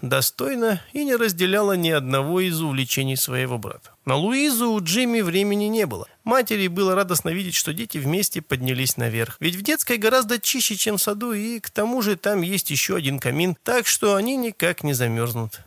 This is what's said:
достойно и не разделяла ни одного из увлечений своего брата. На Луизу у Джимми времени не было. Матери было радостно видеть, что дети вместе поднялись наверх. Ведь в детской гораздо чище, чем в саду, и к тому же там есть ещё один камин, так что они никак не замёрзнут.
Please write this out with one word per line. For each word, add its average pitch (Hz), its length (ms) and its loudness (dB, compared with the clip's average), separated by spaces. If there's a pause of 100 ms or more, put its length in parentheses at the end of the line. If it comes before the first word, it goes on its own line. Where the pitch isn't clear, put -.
достойно 220 800 0 (100)
и 294 120 -2
не 269 120 0
разделяла 202 580 2
ни 175 140 2
одного 143 520 2
из 175 200 0
увлечений 135 560 -2
своего 127 400 -2
брата. - 380 -10 (100)
На 135 120 2
Луизу 240 560 0
у 214 100 0
Джимми 233 380 0
времени 202 460 0
не 214 200 0
было. 104 220 -6 (160)
Матери 220 420 2
было 185 280 2
радостно 180 360 0
видеть, 180 240 -4
что - 180 -2
дети 190 260 -6
вместе 160 440 0
поднялись 127 540 -2
наверх. 113 440 -2
Ведь 170 140 0
в 190 80 -6
детской 247 340 0
гораздо 226 440 2
чище, - 360 0
чем 208 220 0
в - 40 2
саду, 214 300 -2
и 220 280 -4
к - 100 -10
тому 233 320 0
же 202 140 2
там 202 260 0
есть 180 280 -2
ещё 165 260 0
один 139 240 -2
камин, 156 420 0
так 240 240 2
что 202 300 4
они 240 200 0
никак 202 460 -2
не 147 100 0
замёрзнут. 117 760 -2